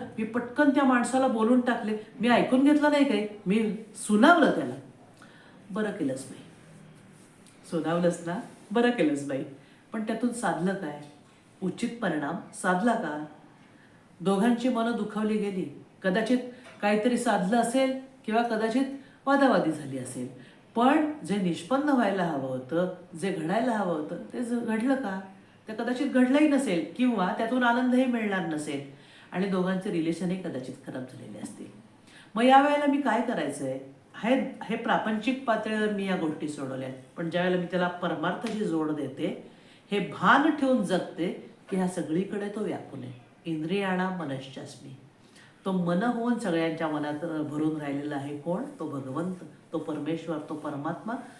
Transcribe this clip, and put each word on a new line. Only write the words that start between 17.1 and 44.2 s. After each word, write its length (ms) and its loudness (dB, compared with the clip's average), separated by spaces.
साधलं 400 2
असेल 420 2
किंवा 160 2
कदाचित 440 0
वादावादी 460 4
झाली 260 -6
असेल, 300 -8
पण 360 4
जे 100 -2
निष्पन्न 540 0
व्हायला 340 4
हवं 240 -2
होतं, 460 -2
जे 100 -2
घडायला 400 0
हवं 300 0
होतं, 140 -8
ते 60 -6
ज-, 260 -4
घडलं 300 2
का? 260 -6
ते 60 -10
कदाचित 340 -2
घडलंही 400 6
नसेल 500 2
किंवा 400 2
त्यातून 260 0
आनंदही 420 4
मिळणार 340 0
नसेल 560 -6
आणि 160 0
दोघांचे 440 0
रिलेशनही 500 -2
कदाचित 320 -8
खराब 140 -8
झालेले 420 -14
असतील. 220 -14
मग 80 2
या 180 10
वेळेला 240 4
मी 160 2
काय 200 0
करायचंय? 580 -4
हे, 400 0
हे 120 -4
प्रापंचिक 720 0
पातळीवर 420 0
मी 180 -2
या 80 0
गोष्टी 320 -4
सोडवल्या, 420 -8
पण 120 -4
ज्या 120 0
वेळेला 200 2
मी 100 -4
त्याला 160 0
परमार्थाची 800 -4
जोड 260 0
देते, 600 -6
हे 80 0
भान 520 4
ठेवून 320 2
जगते 720 -4
की 80 -2
ह्या 100 2
सगळीकडे 680 -2
तो 80 -4
व्यापून 400 -8
आहे. 220 -14
इंद्रियाणा 640 -2
मनश्चास्मी. 880 -10